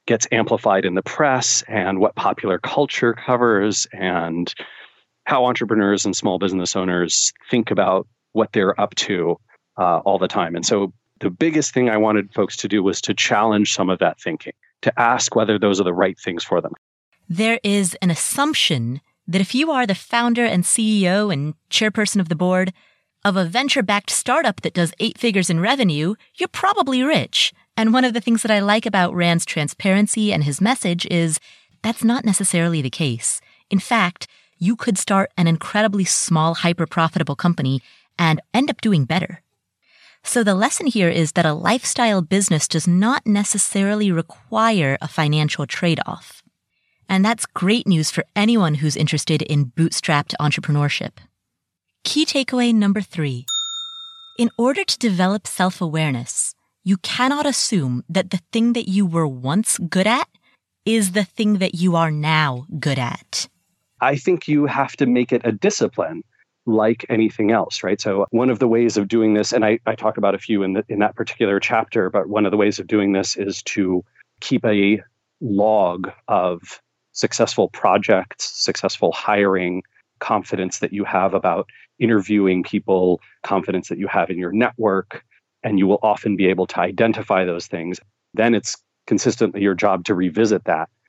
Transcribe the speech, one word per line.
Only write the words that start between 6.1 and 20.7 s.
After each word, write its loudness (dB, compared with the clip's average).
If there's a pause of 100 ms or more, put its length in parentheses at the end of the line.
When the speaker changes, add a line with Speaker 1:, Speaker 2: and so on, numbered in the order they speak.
Speaker 1:
small -2
business -2
owners 0 (160)
think 0
about 0 (260)
what 0
they're 0
up 0
to, -2 (400)
uh, 2
all 0
the 0
time. -4
And -6
so 0 (280)
the -2
biggest 0
thing 2
I 2
wanted 0
folks -2
to -6
do 0
was 0
to -4
challenge 2
some -2
of -2
that 0
thinking, -8 (300)
to -2
ask 2
whether 2
those 2
are 4
the 0
right 0
things -8
for 0
them. -8 (540)
Speaker 2:
There -2
is 0
an 2
assumption -2 (260)
that 0
if -2
you 0
are 0
the 0
founder 0
and 2
C 2